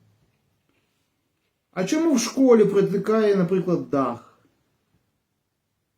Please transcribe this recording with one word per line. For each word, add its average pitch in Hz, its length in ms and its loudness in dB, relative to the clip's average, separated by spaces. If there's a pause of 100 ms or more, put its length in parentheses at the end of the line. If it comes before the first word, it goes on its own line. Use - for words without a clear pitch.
(1700)
А 185 120 -6
чому 311 300 -2
в 233 60 2
школі 240 460 4
протікає, 202 680 0
наприклад, 175 540 -2
дах? 123 380 -6 (1700)